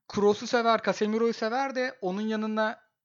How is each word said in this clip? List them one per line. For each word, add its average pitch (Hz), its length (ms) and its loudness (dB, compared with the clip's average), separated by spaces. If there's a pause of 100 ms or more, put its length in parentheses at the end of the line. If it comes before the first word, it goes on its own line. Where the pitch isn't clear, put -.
Kroos'u 208 400 2
sever, 226 380 2
Casemiro'yu 220 480 0
sever 247 420 -4
de 254 260 -4
onun 190 200 -4
yanına 220 640 -2 (200)